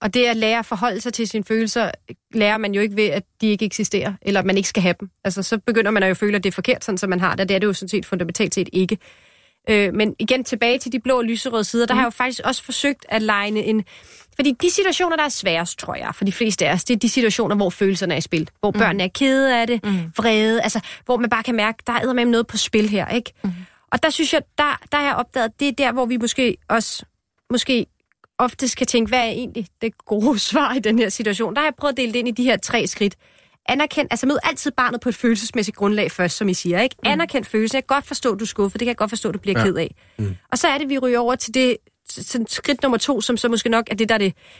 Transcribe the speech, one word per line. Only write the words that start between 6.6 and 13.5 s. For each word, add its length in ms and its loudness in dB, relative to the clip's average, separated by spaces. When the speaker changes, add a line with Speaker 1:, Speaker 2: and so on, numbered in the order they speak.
Speaker 1:
sådan 140 -2
som 120 -2
man 100 0
har 140 0
det. 140 -2
Det 60 2
er 40 2
det 80 2
jo 60 2
sådan 160 -6
set 180 -2
fundamentalt 480 -2
set 180 -2
ikke. 260 0
Øh, 240 2
men 240 0
igen, 260 0
tilbage 340 0
til 140 -6
de 80 -2
blå 180 2
og 60 0
lyserøde 400 -2
sider, 220 2
der 80 0
Speaker 2:
Mm. 40 4
Speaker 1:
har 60 4
jeg 20 2
jo 100 -2
faktisk 280 -4
også 200 -2
forsøgt 440 -2
at 140 0
legne 380 0